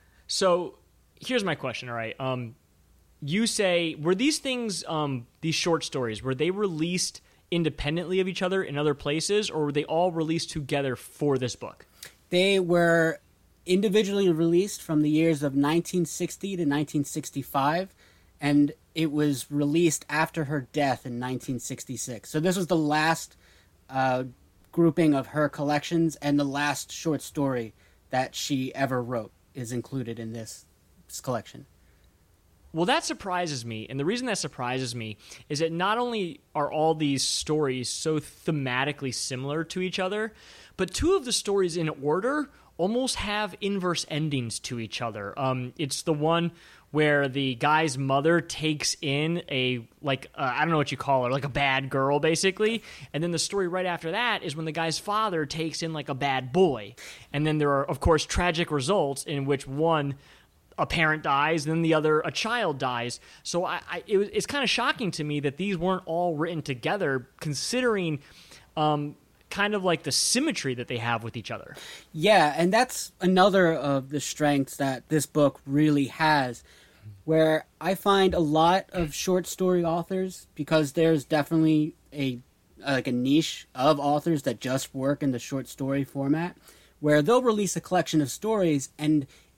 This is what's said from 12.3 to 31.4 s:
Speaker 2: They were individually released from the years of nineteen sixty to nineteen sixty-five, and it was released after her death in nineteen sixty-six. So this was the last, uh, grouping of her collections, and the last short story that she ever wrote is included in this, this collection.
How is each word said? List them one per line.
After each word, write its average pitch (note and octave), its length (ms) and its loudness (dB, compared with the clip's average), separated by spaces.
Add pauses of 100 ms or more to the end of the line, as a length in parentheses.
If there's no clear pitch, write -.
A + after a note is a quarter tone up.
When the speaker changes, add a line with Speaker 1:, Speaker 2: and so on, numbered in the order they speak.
Speaker 2:
They F#3+ 280 4
were E3+ 640 4 (440)
individually G3 640 4
released E3+ 540 2
from D3+ 200 2
the D3+ 80 4
years D#3 340 4
of C#3 100 0
nineteen E3 500 2
sixty F#3 520 -6
to F3 100 0
nineteen C#3+ 380 0
sixty-five, D3 880 -2 (460)
and D3 320 4 (200)
it D#3+ 200 -2
was D3 400 0
released D3 560 2
after D#3 360 -2
her C#3 280 -4
death C3+ 340 0
in A#2+ 140 -8
nineteen B2 400 -6
sixty-six. A#2+ 720 -12
So D#3 100 -2
this F3+ 160 2
was F#3+ 100 0
the F3 100 2
last, D#3 600 0 (520)
uh, C3 360 0 (480)
grouping E3 420 4
of C3+ 140 -2
her D3+ 200 0
collections, D3 680 0
and C#3+ 220 0
the C#3+ 60 2
last C#3 460 -4
short D3+ 320 -4
story B2+ 520 -4 (360)
that C3 240 -2
she C3 400 -4
ever C3 260 0
wrote A#2 300 -6 (240)
is A#2+ 160 -10
included A#2+ 480 -6
in A2+ 140 -10
this, A2+ 340 -14 (400)
this - 140 -14
collection. B2 460 -8 (1080)